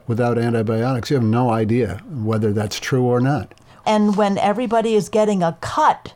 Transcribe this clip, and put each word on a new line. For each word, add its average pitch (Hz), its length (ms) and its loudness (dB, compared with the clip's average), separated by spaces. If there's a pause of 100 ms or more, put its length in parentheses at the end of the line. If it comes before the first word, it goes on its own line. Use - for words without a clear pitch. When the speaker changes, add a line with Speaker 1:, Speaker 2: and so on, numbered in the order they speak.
Speaker 1:
without 120 320 0
antibiotics," 117 720 -2
you 143 60 2
have 117 100 2
no 120 240 2
idea 110 480 0 (100)
whether 110 440 -2
that's 104 260 -4
true 127 240 -2
or 123 180 2
not. 131 320 -2 (320)
Speaker 2:
And 214 300 2
when 196 240 0
everybody 220 560 0
is 202 140 0
getting 208 340 2
a 165 180 -2
cut - 560 -2